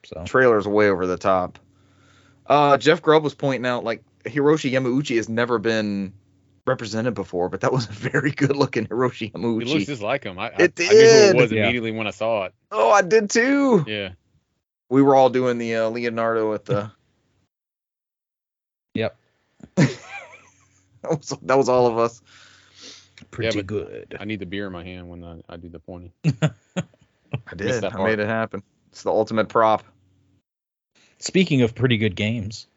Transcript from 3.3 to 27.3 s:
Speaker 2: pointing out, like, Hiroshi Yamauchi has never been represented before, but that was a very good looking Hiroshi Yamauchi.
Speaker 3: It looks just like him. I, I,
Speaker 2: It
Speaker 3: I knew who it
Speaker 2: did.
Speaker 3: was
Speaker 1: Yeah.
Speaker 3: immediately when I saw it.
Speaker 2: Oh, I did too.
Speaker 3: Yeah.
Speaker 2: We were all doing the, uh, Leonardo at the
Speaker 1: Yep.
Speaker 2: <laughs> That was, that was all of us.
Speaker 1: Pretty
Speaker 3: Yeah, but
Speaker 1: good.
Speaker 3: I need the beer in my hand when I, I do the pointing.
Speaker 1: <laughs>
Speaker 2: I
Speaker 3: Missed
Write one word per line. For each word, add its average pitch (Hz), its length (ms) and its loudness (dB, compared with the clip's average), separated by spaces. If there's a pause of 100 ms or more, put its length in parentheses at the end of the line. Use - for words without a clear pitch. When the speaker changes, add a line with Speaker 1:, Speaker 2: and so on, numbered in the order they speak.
Speaker 2:
pointing 127 320 -4
out, 120 180 -4
like, 113 180 -6 (220)
Hiroshi 143 480 0
Yamauchi 131 440 0
has 110 120 -2
never 117 300 0
been 101 560 -2 (500)
represented 117 480 -2
before, 90 360 -4
but 98 140 -8
that 131 100 0
was 123 160 -4
a 104 40 -14
very 135 380 -4
good 143 260 -2
looking 131 300 -2
Hiroshi 117 460 -4
Yamauchi. 113 300 -4
Speaker 3:
It 117 60 -6
looks 131 180 0
just 110 160 -10
like 127 220 -4
him. 92 140 -12
I, 104 120 -8
I, - 100 -20
Speaker 2:
It 170 200 0
Speaker 3:
I 170 40 -2
knew 180 40 -4
who 208 60 4
it 220 380 8
Speaker 2:
did. - 40 4
Speaker 3:
was 117 160 4
Speaker 1:
Yeah. 107 120 0
Speaker 3:
immediately 113 260 -2
when 110 160 -6
I 98 60 -6
saw 110 320 -2
it. 92 100 -12 (160)
Speaker 2:
Oh, 214 220 2
I 202 100 6
did 208 280 2
too. 254 560 2
Speaker 3:
Yeah. 101 240 -8 (840)
Speaker 2:
We 135 80 4
were 139 160 6
all 131 140 6
doing 127 260 0
the, 117 200 -4
uh, 113 120 0
Leonardo 113 640 -2
at 104 140 -8
the 101 240 -4 (2000)
Speaker 1:
Yep. 110 220 -4 (600)
Speaker 2:
<laughs> - 0 -
That - 1400 -6
was, - 240 -10
that 131 140 0
was 131 140 2
all 127 160 4
of 113 120 0
us. 117 220 -2 (1120)
Speaker 1:
Pretty 113 180 -6
Speaker 3:
Yeah, 104 140 -2
but 92 40 -10
Speaker 1:
good. 92 540 -10
Speaker 3:
I 98 60 -12
need 107 140 -6
the 95 60 -12
beer 98 200 -8
in 95 60 -12
my 87 120 -14
hand 90 240 -16
when 87 160 -18
I, 85 240 -18
I 87 80 -18
do 85 140 -18
the 85 80 -20
pointing. 87 400 -18
Speaker 1:
<laughs> - 60 -20
Speaker 2:
I 147 280 -2 (240)
Speaker 3:
Missed - 800 -14